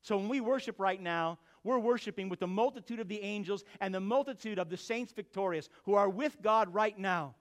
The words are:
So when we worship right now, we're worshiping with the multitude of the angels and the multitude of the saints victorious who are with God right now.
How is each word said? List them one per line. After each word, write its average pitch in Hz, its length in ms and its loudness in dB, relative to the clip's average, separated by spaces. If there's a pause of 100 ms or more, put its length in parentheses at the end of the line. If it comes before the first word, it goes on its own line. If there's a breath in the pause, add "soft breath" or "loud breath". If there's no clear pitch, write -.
So 208 160 0
when 202 100 -2
we 262 140 0
worship 240 360 0
right 190 220 0
now, 170 380 -2 (240 soft breath)
we're 247 160 2
worshiping 214 520 0
with 175 100 -6
the 185 60 0
multitude 226 540 -2
of 196 80 -6
the 208 120 -6
angels 202 440 -4 (160 loud breath)
and 190 140 -2
the 190 60 -2
multitude 220 580 -2
of 170 120 -2
the 180 80 -6
saints 233 340 -6
victorious 185 560 -4 (140)
who 196 100 0
are 202 160 6
with 247 320 -2
God 214 320 4
right 214 260 2
now. 175 420 -2